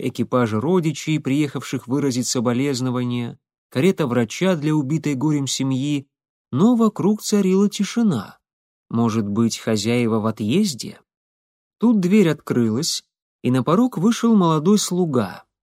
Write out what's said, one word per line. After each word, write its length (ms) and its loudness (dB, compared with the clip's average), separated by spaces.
экипажи 520 -2
родичей, 600 -2
приехавших 680 -4
выразить 400 -2
соболезнования, 1120 -2
карета 340 0
врача 500 0
для 200 0
убитой 400 -2
горем 320 0
семьи, 600 -2
но 240 4
вокруг 480 0
царила 440 2
тишина. 720 -2
Может 360 0
быть, 300 0
хозяева 600 -2
в 80 -2
отъезде? 720 -2
Тут 200 4
дверь 300 4
открылась, 720 -2
и 80 -2
на 140 2
порог 340 2
вышел 380 2
молодой 420 4
слуга. 680 -2